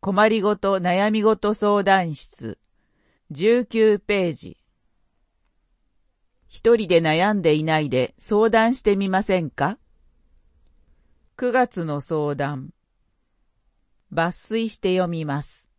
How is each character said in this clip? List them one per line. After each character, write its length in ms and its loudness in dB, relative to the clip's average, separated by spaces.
困 260 2
り 140 2
ご 160 0
と、 240 0
悩 300 0
み 100 0
ご 160 4
と 160 -2
相 320 0
談 300 2
室。 440 -16
十 360 2
九 320 2
ペ 320 -2
ー 20 -6
ジ。 240 -16
一 260 2
人 140 -2
で 140 4
悩 320 2
ん 80 -2
で 120 4
い 80 -2
な 160 0
い 120 -2
で 280 -2
相 300 0
談 260 2
し 60 -14
て 160 2
み 140 -4
ま 120 0
せ 200 0
ん 80 -6
か？ 280 -4
九 160 -4
月 320 -2
の 160 -6
相 340 -4
談。 360 -8
抜 220 -2
粋 380 -6
し 80 -20
て 180 -2
読 140 -2
み 160 -6
ま 160 -4
す。 260 -20